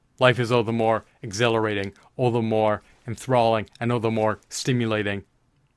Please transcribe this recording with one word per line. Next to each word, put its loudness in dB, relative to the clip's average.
life 4
is 0
all 4
the -4
more 0
exhilarating, 0
all 0
the 0
more 0
enthralling, 0
and -2
all 0
the 0
more 0
stimulating -2